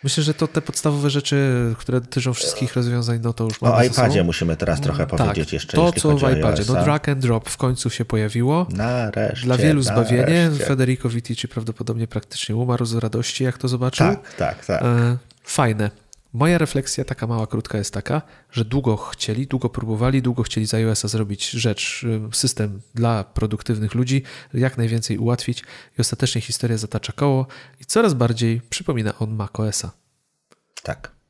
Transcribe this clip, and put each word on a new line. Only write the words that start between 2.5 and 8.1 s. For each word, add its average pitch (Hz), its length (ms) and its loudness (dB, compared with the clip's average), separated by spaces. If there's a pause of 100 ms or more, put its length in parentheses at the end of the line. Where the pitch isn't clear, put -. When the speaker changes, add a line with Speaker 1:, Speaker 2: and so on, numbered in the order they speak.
Speaker 1:
rozwiązań, 120 480 0
no 117 100 0
to 117 100 -2
już 110 200 -4
Speaker 2:
O 123 60 6
Speaker 1:
mamy 113 180 6
ze 120 60 0
sobą. 123 140 4
Speaker 2:
iPadzie 95 160 4
musimy 82 340 0
teraz 85 240 0
trochę - 220 0
Speaker 1:
Mm, 82 140 -2
Speaker 2:
powiedzieć 101 300 2
Speaker 1:
tak. - 60 -6
Speaker 2:
jeszcze, - 240 -2
Speaker 1:
To, 165 80 6
Speaker 2:
jeśli 175 160 2
Speaker 1:
co 156 80 2
Speaker 2:
chodzi 143 120 4
Speaker 1:
w - 20 2
Speaker 2:
o 131 80 4
Speaker 1:
iPadzie. 104 360 2
No, 123 60 2
Speaker 2:
ios-a. - 100 4
Speaker 1:
drag 147 260 2
and 139 120 0
drop 117 280 0
w - 80 -6
końcu 127 320 0
się 113 160 -4
pojawiło. 117 640 0